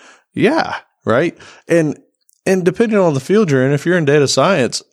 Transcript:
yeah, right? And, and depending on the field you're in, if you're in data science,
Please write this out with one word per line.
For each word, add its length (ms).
yeah, 460
right? 320
And, 320
and 180
depending 360
on 160
the 40
field 300
you're 160
in, 60
if 160
you're 100
in 80
data 220
science, 640